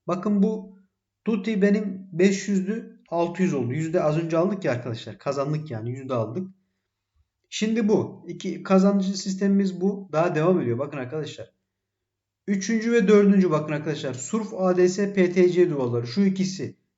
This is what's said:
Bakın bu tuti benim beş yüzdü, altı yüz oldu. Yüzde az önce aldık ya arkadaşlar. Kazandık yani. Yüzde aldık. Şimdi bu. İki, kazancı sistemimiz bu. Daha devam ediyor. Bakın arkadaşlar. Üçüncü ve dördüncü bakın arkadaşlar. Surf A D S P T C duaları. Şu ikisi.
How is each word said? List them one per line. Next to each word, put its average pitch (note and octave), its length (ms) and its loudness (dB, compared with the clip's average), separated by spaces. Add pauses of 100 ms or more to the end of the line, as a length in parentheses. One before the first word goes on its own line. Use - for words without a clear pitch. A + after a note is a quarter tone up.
Bakın F#3+ 360 0
bu - 360 -2 (460)
tuti G#3+ 380 -2
benim G3+ 500 -2
beş F#3+ 360 0
yüzdü, G3+ 600 -4
altı E3+ 340 -2
yüz D#3+ 120 0
oldu. B2 180 -2
Yüzde D#3+ 300 -2
az D3+ 160 0
önce E3 200 -2
aldık F#3+ 260 0
ya C#3 80 0
arkadaşlar. A2+ 460 -8
Kazandık C#3+ 520 -4
yani. A#2 200 -6
Yüzde C3 240 -6
aldık. A#2+ 340 -4 (1040)
Şimdi A3 380 0
bu. - 400 0
İki, - 340 -8
kazancı F#3+ 560 2
sistemimiz G3 600 0
bu. G3 320 -2
Daha D#3+ 220 2
devam E3 260 4
ediyor. A#2+ 180 -2
Bakın C#3+ 200 -6
arkadaşlar. B2+ 540 -10 (960)
Üçüncü A3 460 0
ve A3 160 4
dördüncü G3 420 6
bakın D3+ 220 0
arkadaşlar. D3 420 -4
Surf G3+ 400 -6
A F#3 220 2
D F3+ 120 6
S G3 240 -2
P F3+ 200 2
T F#3 160 6
C E3+ 220 4
duaları. A#2+ 360 -2
Şu - 140 -2
ikisi. F#3 560 -2 (220)